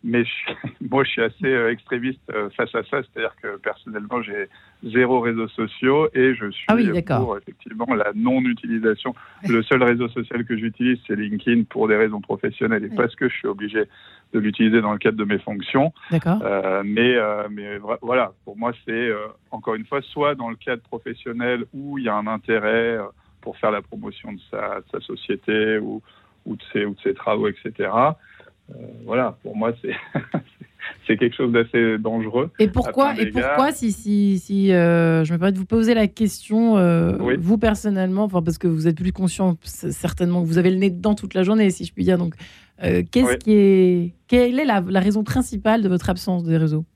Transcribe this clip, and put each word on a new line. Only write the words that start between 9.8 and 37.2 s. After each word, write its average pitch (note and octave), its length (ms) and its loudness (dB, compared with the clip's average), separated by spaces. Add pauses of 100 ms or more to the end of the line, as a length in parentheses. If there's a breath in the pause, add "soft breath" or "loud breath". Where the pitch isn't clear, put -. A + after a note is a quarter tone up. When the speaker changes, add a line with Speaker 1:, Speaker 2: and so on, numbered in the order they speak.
Speaker 1:
réseau A#2+ 260 2
social A#2+ 360 -6
que A#2+ 120 -4
j'utilise, A#2+ 500 -2
c'est G#2+ 80 -4
LinkedIn G#2+ 500 0
pour A2 220 -2
des G#2+ 100 4
raisons G#2+ 240 0
professionnelles G#2+ 640 -4
et G2 40 -8
Speaker 3:
Ouais. A3 80 -8
Speaker 1:
parce A#2+ 180 0
que B2+ 140 -2
je - 60 -4
suis - 140 -6
obligé G#2+ 360 -4 (480 soft breath)
de A2+ 80 0
l'utiliser A2 400 2
dans G#2 120 -2
le G#2 60 -4
cadre A2 200 0
de G#2+ 60 0
mes G2+ 140 0
fonctions. A#2+ 540 -2 (180 loud breath)
Speaker 2:
D'accord. E3+ 320 0
Speaker 1:
Euh, G2 420 0
mais, A#2 300 2
euh, G#2+ 360 0
mais G#2 280 -10
vra-, G#2 240 -6
voilà, A#2+ 300 -2 (120)
pour G#2 120 -16
moi, A#2 160 -6 (120)
c'est, - 80 -10
euh, A2+ 340 -4 (260)
encore A2+ 240 -6
une A2 100 -10
fois, C#3 160 -4
soit D3 320 -2
dans B2 160 -8
le A2+ 60 -12
cadre A#2+ 260 -8
professionnel A#2+ 920 -6
où C#3 260 -10
il C3 60 -6
y A2+ 40 -2
a G#2 80 -2
un G#2 100 -4
intérêt, A2 720 0
euh, A2 40 -6 (380)
pour G2+ 160 -14
faire G#2+ 140 -2
la G#2 120 -2
promotion G#2 500 -14
de F#2+ 80 -14 (100)
sa, G#2 300 -8
de - 120 -20
sa F2+ 80 -8
société G#2+ 800 -2
ou, G#2+ 240 -8 (420 soft breath)
ou - 120 -8
de - 60 -16 (100)
ses, G#2 120 -2
ou G#2 100 -4
de - 80 -18
ses G2 120 0
travaux, G#2+ 340 -2
et G2 140 -4
cetera. A2+ 560 0 (520 soft breath)
Euh, - 40 -18 (320)
voilà, A2+ 360 -2
pour A2 140 -10
moi, A2+ 240 -2
c'est, - 140 -6 (180)
<laughs> - 960 -10
c'est A2 100 2
quelque A#2+ 200 0
chose B2+ 160 0
d'assez A#2 460 2
dangereux A2+ 600 -2
Speaker 2:
Et G#3+ 80 6
pourquoi, B3+ 440 0
Speaker 1:
à B3+ 40 -4
plein A3 100 -2
Speaker 2:
et G3 60 -4
pourquoi, C4 360 2
Speaker 1:
d'égards. D#4 60 0
Speaker 2:
si, A3+ 200 -2
si, G3+ 480 2
si, G3 320 2
euh, E3+ 520 4
je D#3 80 -2
me E3+ 60 0
permets F#3+ 140 2
de F#3 60 -2
vous F#3+ 80 -4
poser A3+ 280 2
la A3 140 4
question, A3 680 0
euh, E3+ 420 4